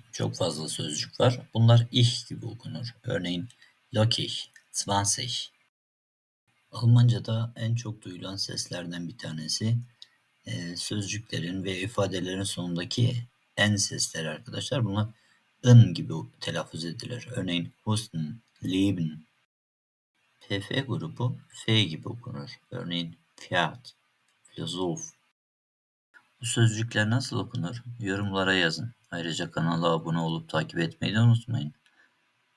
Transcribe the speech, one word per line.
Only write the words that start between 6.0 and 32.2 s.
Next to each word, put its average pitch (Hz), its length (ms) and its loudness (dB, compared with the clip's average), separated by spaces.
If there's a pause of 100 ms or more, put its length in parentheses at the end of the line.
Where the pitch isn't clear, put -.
Almanca'da 117 840 4
en 117 200 -2
çok 107 260 -6
duyulan 92 340 -10
seslerden 87 720 -8
bir - 100 -12
tanesi, 80 600 -2 (680)
e, 87 300 -8
sözcüklerin 92 880 -6
ve 92 180 -4
ifadelerin 95 600 -2
sonundaki 92 840 -2 (300)
en 104 180 4
sesleri - 540 -4
arkadaşlar. 104 560 -4
Bunlar 104 220 0 (580)
ın 113 280 12
gibi 80 200 -6 (260)
telaffuz 80 460 -6
edilir. - 460 -8
Örneğin 87 420 -2 (100)
husten, 104 580 -2 (220)
leben. 90 640 0 (1200)
P 101 140 -2
F - 200 -4
grubu 117 560 -4 (280)
F 110 180 4
gibi 78 240 -8
okunur. - 420 -12 (220)
Örneğin 85 460 -6 (200)
Pferd, - 480 -4 (580)
Philosoph. 82 580 -6 (1400)
Bu 117 60 -6
sözcükler 110 640 2
nasıl 117 300 -2
okunur? - 440 -6 (160)
Yorumlara 95 540 0
yazın. 82 400 0 (180)
Ayrıca 82 400 -4
kanala 82 360 0
abone 82 320 0
olup 82 300 -4
takip 80 300 -4
etmeyi 85 340 -2
de 107 60 2
unutmayın. 117 540 2 (840)